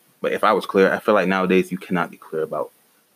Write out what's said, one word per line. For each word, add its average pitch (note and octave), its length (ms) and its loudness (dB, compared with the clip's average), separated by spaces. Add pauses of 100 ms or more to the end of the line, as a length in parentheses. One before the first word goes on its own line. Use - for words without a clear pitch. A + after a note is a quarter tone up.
(220)
But - 100 -2
if - 120 -4
I G#2+ 100 4
was - 140 -2
clear, F#2+ 260 4
I - 60 -2
feel - 160 0
like F2+ 120 2
nowadays F#2 440 2
you F2+ 60 -8
cannot F2 340 -4
be - 60 -20
clear D#2 260 -6
about, D2+ 280 -6 (440)